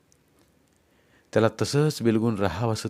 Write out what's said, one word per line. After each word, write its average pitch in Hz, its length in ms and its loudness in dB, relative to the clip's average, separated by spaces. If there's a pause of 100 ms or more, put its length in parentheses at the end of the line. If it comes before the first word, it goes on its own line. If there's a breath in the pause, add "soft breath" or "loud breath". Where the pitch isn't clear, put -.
(1300 soft breath)
त्याला 107 140 4 (140)
तसंच 143 400 0
बिलगून 113 360 2
राहावंसं 107 520 -2